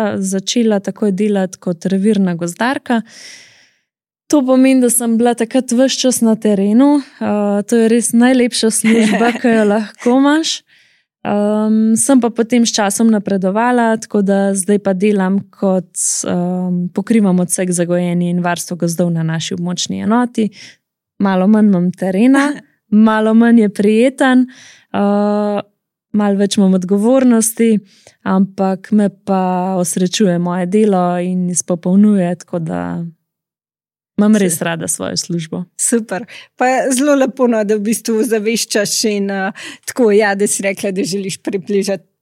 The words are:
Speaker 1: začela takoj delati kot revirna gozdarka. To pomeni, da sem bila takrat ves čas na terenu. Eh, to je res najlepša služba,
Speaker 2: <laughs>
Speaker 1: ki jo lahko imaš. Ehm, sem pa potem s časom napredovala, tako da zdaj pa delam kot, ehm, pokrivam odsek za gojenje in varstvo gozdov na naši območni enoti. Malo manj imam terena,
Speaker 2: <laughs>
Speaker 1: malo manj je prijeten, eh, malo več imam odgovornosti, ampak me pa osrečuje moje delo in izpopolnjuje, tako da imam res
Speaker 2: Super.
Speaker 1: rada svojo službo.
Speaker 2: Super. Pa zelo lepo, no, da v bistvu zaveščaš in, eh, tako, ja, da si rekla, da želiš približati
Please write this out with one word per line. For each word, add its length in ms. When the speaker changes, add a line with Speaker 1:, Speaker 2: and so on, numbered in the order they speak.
Speaker 1:
začela 680
takoj 320
delati 480
kot 260
revirna 500
gozdarka. 680
To 120
pomeni, 380
da 100
sem 260
bila 180
takrat 380
ves 220
čas 280
na 140
terenu. 680
Eh, 100
to 140
je 140
res 220
najlepša 600
služba, 640
Speaker 2:
<laughs> 20
Speaker 1:
ki 140
jo 160
lahko 500
imaš. 460
Ehm, 680
sem 240
pa 120
potem 340
s 80
časom 360
napredovala, 920
tako 240
da 160
zdaj 260
pa 140
delam 420
kot, 420
ehm, 680
pokrivam 500
odsek 320
za 160
gojenje 420
in 120
varstvo 360
gozdov 360
na 100
naši 320
območni 460
enoti. 480
Malo 260
manj 220
imam 240
terena, 560
Speaker 2:
<laughs> 320
Speaker 1:
malo 260
manj 260
je 100
prijeten, 800
eh, 760
malo 220
več 200
imam 180
odgovornosti, 1000
ampak 680
me 220
pa 320
osrečuje 640
moje 300
delo 380
in 300
izpopolnjuje, 880
tako 240
da 220
imam 180
res 180
Speaker 2:
Super. 140
Speaker 1:
rada 200
svojo 280
službo. 480
Speaker 2:
Super. 500
Pa 140
zelo 280
lepo, 320
no, 140
da 120
v 100
bistvu 400
zaveščaš 680
in, 240
eh, 220
tako, 260
ja, 240
da 120
si 160
rekla, 300
da 120
želiš 360
približati 640